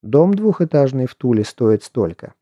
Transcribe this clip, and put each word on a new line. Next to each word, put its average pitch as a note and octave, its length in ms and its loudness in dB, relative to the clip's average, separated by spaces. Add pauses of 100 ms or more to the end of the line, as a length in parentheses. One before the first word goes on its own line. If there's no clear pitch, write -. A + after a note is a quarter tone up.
Дом D3+ 320 2
двухэтажный D3+ 720 0
в - 80 -12
Туле A2+ 300 0
стоит A2 380 -2
столько. - 600 -8